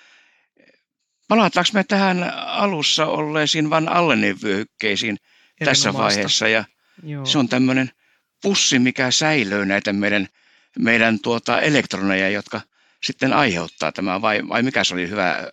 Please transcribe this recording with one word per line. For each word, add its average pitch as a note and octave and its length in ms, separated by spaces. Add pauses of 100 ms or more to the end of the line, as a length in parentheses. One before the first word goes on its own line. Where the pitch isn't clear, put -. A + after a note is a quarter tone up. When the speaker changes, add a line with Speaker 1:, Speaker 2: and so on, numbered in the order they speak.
(1300)
Speaker 1:
palataanko F#3+ 460
me G3 100
tähän F#3+ 540
alussa D#3+ 680
olleisiin D#3 640
Van D#3+ 200
Allenin B2 540
vyöhykkeisiin G#2 720 (480)
tässä C3 240
Speaker 2:
Erinomaista. G#2 280
Speaker 1:
vaiheessa? G#2 300
Ja A2 160 (400)
Speaker 2:
Joo. D3 220
Speaker 1:
se C#3+ 120
on B2+ 120
tämmönen C3 420 (500)
pussi, F#3+ 380
mikä B2+ 320
säilöö A2 540
näitä G2 280
meidän, G2+ 340 (520)
meidän A2+ 400
tuota A#2+ 420
elektroneja, G2 680
jotka G2+ 320 (420)
sitten C3+ 300
aiheuttaa F2 580
tämä, F#2+ 300
vai, G#2+ 280
vai A#2 140
mikä B2 200
se - 100
oli F2+ 160
hyvä F#2 440